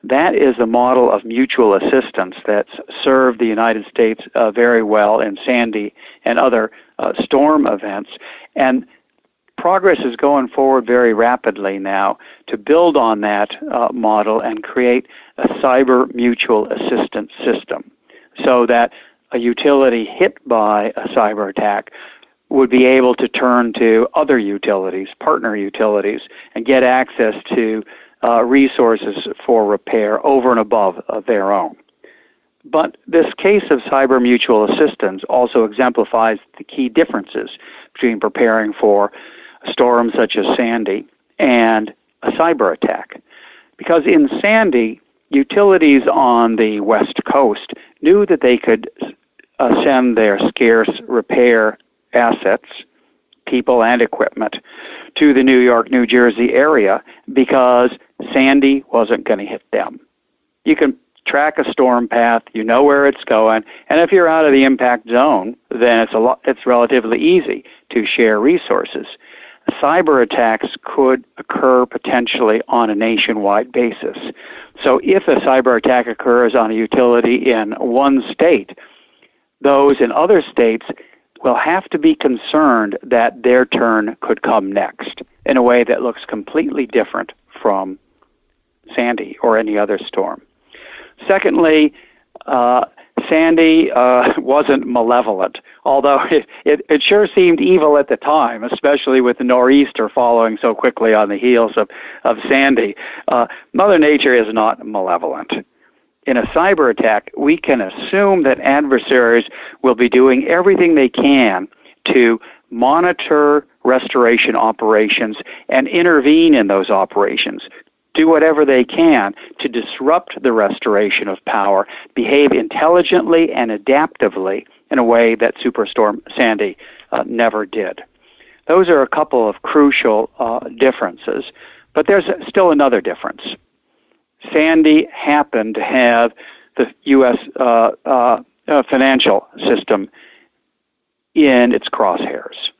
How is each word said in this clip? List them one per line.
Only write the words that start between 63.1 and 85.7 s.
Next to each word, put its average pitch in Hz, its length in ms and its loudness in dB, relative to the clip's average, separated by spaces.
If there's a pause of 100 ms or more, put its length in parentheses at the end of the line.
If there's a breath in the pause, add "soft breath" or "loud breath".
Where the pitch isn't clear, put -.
going, 110 400 2 (260 loud breath)
and 156 120 2
if 170 100 0
you're 180 160 4
out 160 180 2
of 147 60 4
the 135 120 4
impact 123 440 0
zone, 120 480 0 (140)
then 117 320 2
it's 110 120 -4
a 113 60 0
lo-, 120 240 0
it's - 220 -4
relatively 120 540 0
easy 170 440 0 (280 soft breath)
to 110 140 -2
share 110 340 0
resources. 127 640 -2 (760 loud breath)
Cyber 151 400 2
attacks 113 460 0 (160)
could 131 400 0 (140)
occur 127 480 0
potentially 120 840 -2
on 117 220 0
a 104 60 -4
nationwide 107 760 -2
basis. - 460 -6 (640 loud breath)
So 135 200 2
if 185 240 0
a 147 80 2
cyber 127 420 2
attack 123 300 0
occurs 120 480 0
on 110 160 2
a - 20 -4
utility 120 800 0
in 110 220 -2
one 131 580 0
state, 156 400 0 (920 soft breath)
those 139 400 2
in 165 100 0
other 180 300 2
states 117 460 -2 (560 soft breath)
will 123 120 0
have 180 340 -4
to 165 100 -4
be 156 160 2
concerned 123 880 0
that 117 400 -2
their 127 220 4
turn 113 560 -2
could - 200 -6
come 98 300 -2
next - 500 -8 (240)
in 135 120 0
a 127 40 2
way 120 220 4